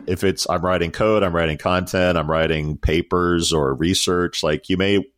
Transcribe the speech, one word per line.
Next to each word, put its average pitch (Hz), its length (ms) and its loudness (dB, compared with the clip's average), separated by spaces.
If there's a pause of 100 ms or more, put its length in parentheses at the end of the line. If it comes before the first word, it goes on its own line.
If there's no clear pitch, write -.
if - 160 -4
it's, 95 260 0
I'm 85 160 -2
writing 85 280 0
code, 107 320 2
I'm 87 100 0
writing 80 240 0
content, 90 580 0
I'm 78 140 -2
writing 78 480 0
papers 85 720 0
or 71 220 0
research, 87 680 0
like, 78 240 -2
you 95 80 0
may, 98 280 2 (140)